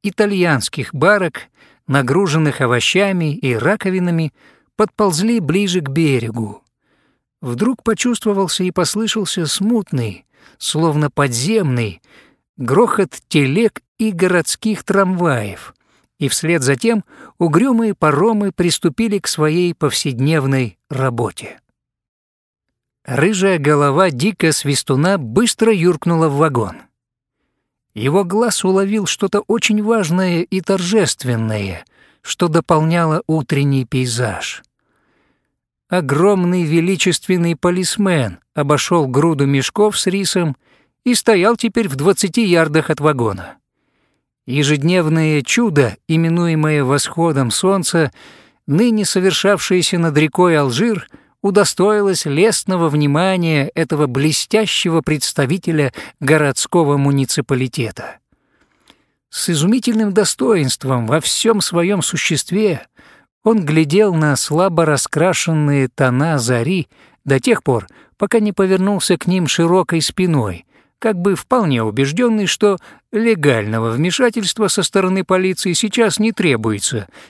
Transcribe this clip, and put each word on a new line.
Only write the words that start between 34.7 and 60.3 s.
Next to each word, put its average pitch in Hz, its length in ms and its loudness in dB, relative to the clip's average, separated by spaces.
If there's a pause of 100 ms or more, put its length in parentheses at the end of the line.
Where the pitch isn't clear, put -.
Огромный 180 720 2
величественный 170 960 0
полисмен 175 800 -2 (160)
обошел 147 520 2
груду 143 380 2
мешков 143 540 0
с - 80 -4
рисом 180 500 -2 (480)
и 247 100 2
стоял 214 440 2
теперь 220 320 -2
в 135 60 -6
двадцати 185 500 0
ярдах 160 420 2
от 147 120 -2
вагона. 117 580 -2 (880)
Ежедневное 151 960 0
чудо, 147 560 0 (100)
именуемое 160 760 0
восходом 139 640 0
солнца, 175 600 0 (540)
ныне 214 380 2
совершавшееся 185 960 0
над 160 180 0
рекой 160 400 2
Алжир, 147 500 0 (340)
удостоилось 202 840 0
лестного 175 640 0
внимания 151 840 0
этого 151 320 0
блестящего 160 960 0
представителя 151 920 -2 (260)
городского 147 800 0
муниципалитета. 135 1200 -2 (1120)
С - 220 -4
изумительным 208 640 0
достоинством 151 920 0